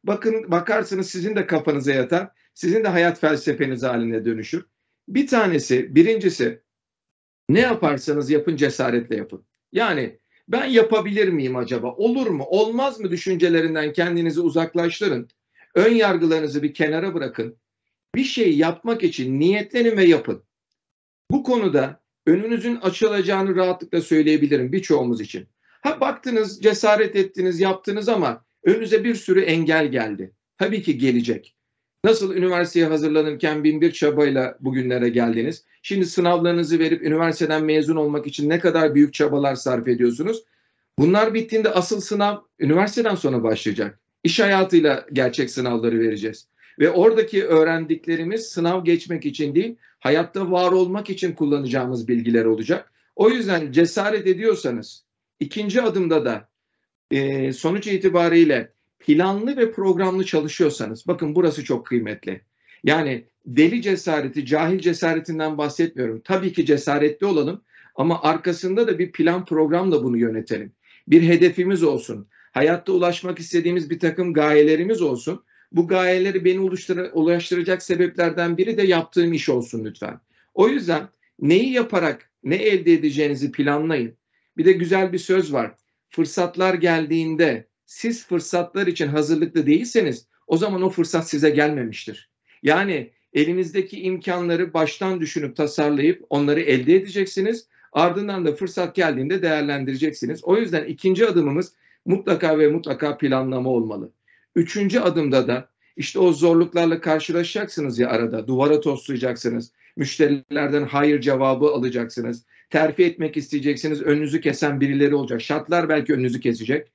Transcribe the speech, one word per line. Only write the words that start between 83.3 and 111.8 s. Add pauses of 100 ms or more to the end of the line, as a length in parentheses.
planlayın. (440)
Bir
de
güzel
bir
söz
var. (340)
Fırsatlar
geldiğinde (180)
siz
fırsatlar
için
hazırlıklı
değilseniz (200)
o
zaman
o
fırsat
size
gelmemiştir. (320)
Yani (220)
elinizdeki
imkanları
baştan
düşünüp
tasarlayıp
onları
elde
edeceksiniz. (260)
Ardından
da
fırsat
geldiğinde
değerlendireceksiniz.
O
yüzden
ikinci
adımımız (320)
mutlaka
ve
mutlaka
planlama
olmalı. (440)
Üçüncü
adımda
da (280)
işte
o
zorluklarla
karşılaşacaksınız
ya
arada,
duvara
toslayacaksınız, (260)
müşterilerden
hayır
cevabı
alacaksınız, (240)